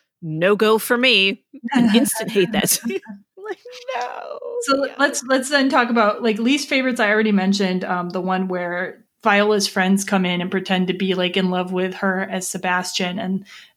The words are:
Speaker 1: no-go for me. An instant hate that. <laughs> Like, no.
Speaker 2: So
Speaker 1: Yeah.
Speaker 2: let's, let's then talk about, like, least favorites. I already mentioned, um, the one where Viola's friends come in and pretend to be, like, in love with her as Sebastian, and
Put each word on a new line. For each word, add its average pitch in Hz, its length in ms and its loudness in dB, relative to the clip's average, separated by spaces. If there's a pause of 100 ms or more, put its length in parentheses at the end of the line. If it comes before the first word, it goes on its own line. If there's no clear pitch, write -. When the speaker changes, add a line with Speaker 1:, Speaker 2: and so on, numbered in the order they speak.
(220)
Speaker 1:
no-go 190 560 2
for 240 200 0
me. 208 480 2 (280)
An 240 220 4
instant 226 360 0
hate 202 200 2
that. 190 320 0
<laughs> 370 180 -6 (420)
Like, 415 140 -10 (380)
no. - 440 -8 (220)
Speaker 2:
So 277 240 0
Speaker 1:
Yeah. - 140 -6
Speaker 2:
let's, 277 240 0
let's 262 260 0
then 277 180 2
talk 247 220 2
about, 214 320 2
like, 220 160 2
least 262 320 0
favorites. 262 300 0
I 208 100 2
already 214 220 4
mentioned, 190 520 2
um, 180 280 -4
the 180 100 -4
one 185 260 -2
where 180 560 -6 (200)
Viola's 208 440 4
friends 190 360 2
come 185 220 0
in 180 160 -2
and 180 100 -6
pretend 185 360 0
to 180 60 0
be, 185 220 -2
like, 180 200 -2
in 185 140 0
love 180 240 -2
with 185 220 -2
her 190 340 -2
as 185 180 -6
Sebastian, 180 720 -4
and 190 240 -4 (340)